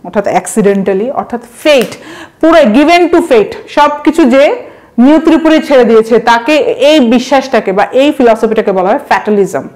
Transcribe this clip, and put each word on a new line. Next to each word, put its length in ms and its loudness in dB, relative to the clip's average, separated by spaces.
অর্থাৎ 240 -4
accidentally, 840 -2
অর্থাৎ 300 -8
fate, 320 0
পুরো 200 4
given 480 2
to 120 2
fate, 240 0
সবকিছু 600 0
যে 360 0
নিয়তির 380 4
উপরে 260 2
ছেড়ে 220 2
দিয়েছে, 360 2
তাকে, 380 0
এই 420 2
বিশ্বাসটাকে 720 0
বা 200 0
এই 200 2
ফিলসফিটাকে 600 0
বলা 180 -2
হয় 100 -2
fatalism। 520 -2